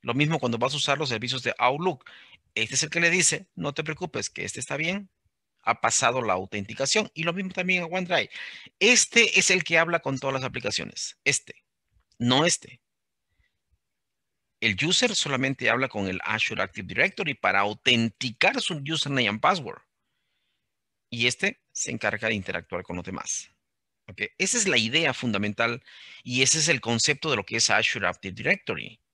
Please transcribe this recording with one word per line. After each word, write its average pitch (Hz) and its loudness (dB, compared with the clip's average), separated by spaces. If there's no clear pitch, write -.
Lo 120 -4
mismo 151 2
cuando 117 0
vas 131 0
a 147 -4
usar 139 0
los 147 -4
servicios 123 -4
de 123 -2
Outlook. 143 0
Este 113 -4
es 147 2
el 151 -4
que 165 0
le 170 6
dice, 175 2
"No 151 -4
te 160 -6
preocupes, 156 -6
que - -8
este 104 -8
está 139 -6
bien, 185 -4
ha - -2
pasado 123 2
la 107 0
autenticación". 107 -2
Y 160 -6
lo 170 -2
mismo 190 -6
también 180 -2
a 165 -8
OneDrive. 170 0
Este 226 6
es 190 2
el 180 2
que 170 2
habla 165 2
con 139 -2
todas 135 -2
las 131 -2
aplicaciones. - -6
Este, - -2
no 127 4
este. - -2
El 107 2
user 190 2
solamente 135 0
habla 127 2
con 98 -4
el 92 -4
Azure 107 -2
Active 95 -6
Directory 147 -2
para 98 2
autenticar 117 0
su 156 -4
username 139 0
and 104 -2
password. 156 0
Y 120 0
este - -2
se - -6
encarga 110 -2
de 113 0
interactuar 90 -6
con 87 -8
los 90 -8
demás. - -8
¿Ok? 101 -10
Esa - 0
es 208 0
la 139 4
idea 127 2
fundamental 117 -2
y 123 0
ese 131 4
es 151 2
el 147 2
concepto 120 0
de 131 2
lo 101 -4
que 113 -6
es - 2
Azure 104 2
Active 90 -4
Directory. - -4